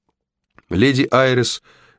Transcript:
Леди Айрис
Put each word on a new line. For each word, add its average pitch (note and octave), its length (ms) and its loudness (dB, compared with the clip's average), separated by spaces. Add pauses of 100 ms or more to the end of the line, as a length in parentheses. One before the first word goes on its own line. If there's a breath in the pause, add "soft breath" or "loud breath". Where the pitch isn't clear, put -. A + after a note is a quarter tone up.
(680)
Леди B2+ 420 0
Айрис B2+ 500 0 (380 soft breath)